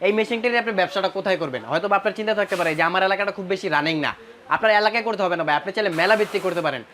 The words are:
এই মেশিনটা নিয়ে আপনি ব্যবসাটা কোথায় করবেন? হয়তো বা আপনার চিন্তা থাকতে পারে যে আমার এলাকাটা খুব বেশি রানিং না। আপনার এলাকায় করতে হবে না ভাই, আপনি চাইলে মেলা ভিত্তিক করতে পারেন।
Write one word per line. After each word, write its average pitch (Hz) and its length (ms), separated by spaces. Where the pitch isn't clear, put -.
এই 190 120
মেশিনটা 220 360
নিয়ে 240 120
আপনি 226 120
ব্যবসাটা 190 360
কোথায় 190 280
করবেন? 131 280
হয়তো 160 240
বা 202 80
আপনার 196 160
চিন্তা 214 220
থাকতে 196 220
পারে 165 180
যে 156 80
আমার 175 200
এলাকাটা 196 280
খুব 196 140
বেশি 185 240
রানিং 156 320
না। 123 140
আপনার 214 240
এলাকায় 214 300
করতে 214 200
হবে 175 140
না 165 80
ভাই, 151 120
আপনি 170 160
চাইলে 208 180
মেলা 175 260
ভিত্তিক 208 260
করতে 175 180
পারেন। 139 220